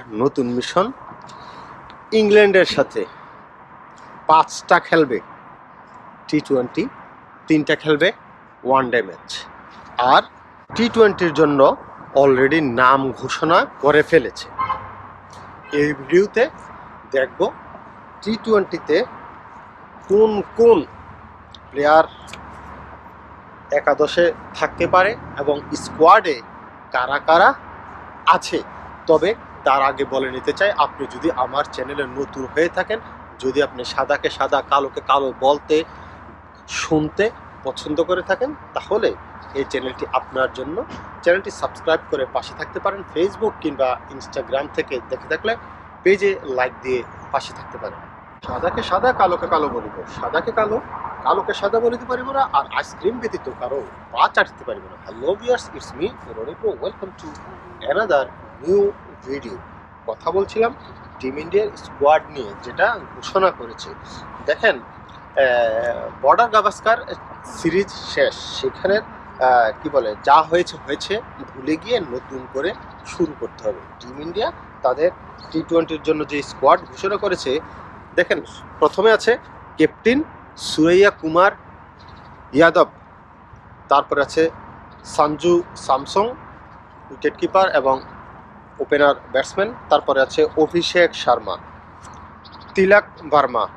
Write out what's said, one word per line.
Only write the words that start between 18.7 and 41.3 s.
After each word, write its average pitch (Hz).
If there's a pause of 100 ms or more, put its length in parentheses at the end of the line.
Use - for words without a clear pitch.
কোন 208 (160)
কোন 226 (880)
প্লেয়ার 147 (1700)
একাদশে 151 (220)
থাকতে 160
পারে 190 (220)
এবং 143 (140)
স্কোয়াডে 165 (500)
কারা 131
কারা 185 (720)
আছে। 165 (440)
তবে 165 (280)
তার 139
আগে 135
বলে 135
নিতে 131
চাই, 202
আপনি 139
যদি 160
আমার 127
চ্যানেলে 143
নতুন 135
হয়ে 147
থাকেন, 214 (400)
যদি 131
আপনি 123
সাদাকে 139
সাদা, 135
কালোকে 139
কালো 135
বলতে, 147 (840)
শুনতে 156 (340)
পছন্দ 151
করে 180
থাকেন, 247 (180)
তাহলে 196 (400)
এই 139
চ্যানেলটি 131
আপনার 131
জন্য। 156 (380)
চ্যানেলটি 190